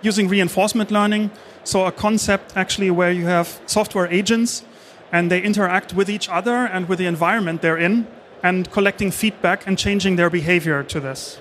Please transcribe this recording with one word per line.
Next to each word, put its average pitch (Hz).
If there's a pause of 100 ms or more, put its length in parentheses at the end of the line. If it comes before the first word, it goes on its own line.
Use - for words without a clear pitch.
Using 202
reinforcement 202
learning, 208 (320)
so 190
a 180
concept 208
actually 190
where 175
you 175
have 175
software 190
agents 226 (440)
and 175
they 180
interact 196
with 190
each 208
other 240
and 185
with 180
the 185
environment 170
they're 165
in, 208 (360)
and 180
collecting 196
feedback 202
and 190
changing 196
their 175
behavior 160
to 147
this. 135